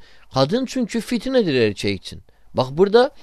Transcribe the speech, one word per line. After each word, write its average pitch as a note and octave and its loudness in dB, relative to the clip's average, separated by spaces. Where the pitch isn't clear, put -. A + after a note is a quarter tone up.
Kadın E3 2
çünkü A#3 -4
fitnedir A#3+ 0
erkek G#2+ 0
için. - -16
Bak C3 0
burada G3+ 4